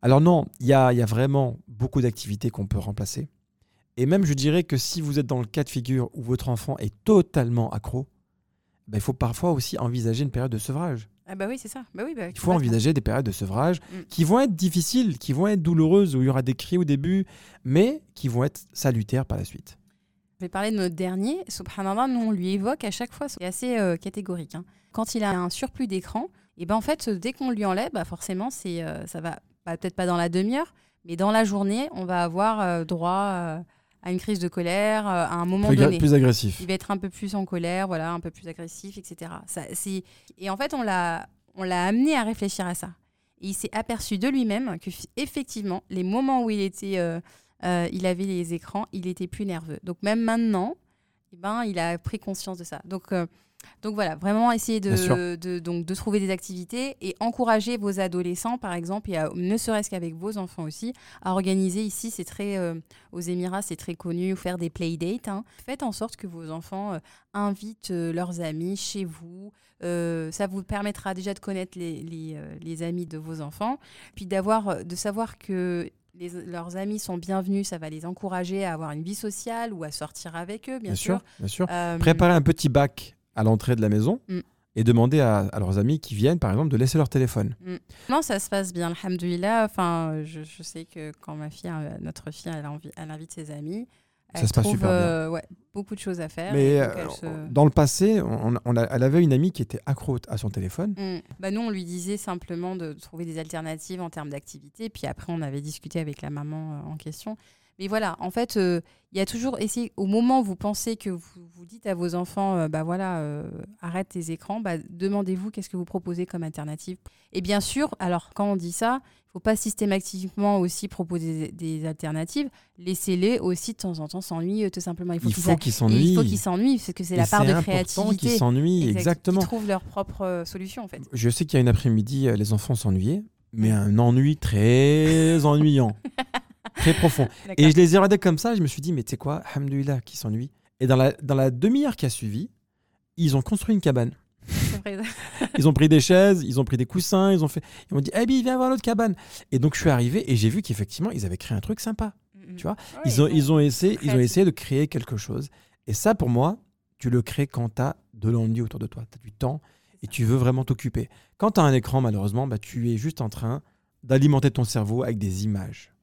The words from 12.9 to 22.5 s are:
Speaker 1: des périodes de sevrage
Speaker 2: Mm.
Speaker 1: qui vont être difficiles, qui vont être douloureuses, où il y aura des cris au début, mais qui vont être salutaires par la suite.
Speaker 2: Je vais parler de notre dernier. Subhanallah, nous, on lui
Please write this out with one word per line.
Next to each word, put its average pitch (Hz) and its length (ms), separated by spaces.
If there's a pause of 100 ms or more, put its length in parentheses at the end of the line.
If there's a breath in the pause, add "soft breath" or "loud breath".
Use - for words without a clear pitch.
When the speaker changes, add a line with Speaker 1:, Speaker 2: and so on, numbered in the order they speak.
Speaker 1:
des 143 80
périodes 113 240
de 110 80
sevrage 123 480
Speaker 2:
Mm. 180 300
Speaker 1:
qui 170 140
vont 202 160
être 262 140
difficiles, 175 640
qui - 160
vont 156 140
être 208 160
douloureuses, 160 540
où 127 40
il 127 60
y - 20
aura 135 140
des 131 120
cris - 220
au 180 80
début, 160 400 (400 loud breath)
mais 208 380 (120)
qui - 140
vont 120 160
être - 160 (140)
salutaires 123 500
par 110 140
la 95 60
suite. - 340 (600)
Speaker 2:
Je 185 60
vais 175 60
parler 202 200
de 220 60
notre 180 200
dernier. 185 420 (100)
Subhanallah, 196 600
nous, 247 120
on 220 100
lui 185 200